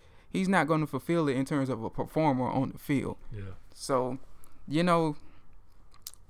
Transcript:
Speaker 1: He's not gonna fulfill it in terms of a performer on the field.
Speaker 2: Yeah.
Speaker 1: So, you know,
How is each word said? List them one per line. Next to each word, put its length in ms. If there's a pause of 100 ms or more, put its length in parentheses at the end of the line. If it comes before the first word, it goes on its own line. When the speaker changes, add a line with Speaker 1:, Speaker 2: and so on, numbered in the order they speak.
(300)
Speaker 1:
He's 180
not 200
gonna 180
fulfill 420
it 80
in 100
terms 240
of 140
a 60
performer 580
on 220
the 80
field. 400 (180)
Speaker 2:
Yeah. 60 (320)
Speaker 1:
So, 460 (480)
you 160
know, 320 (1160)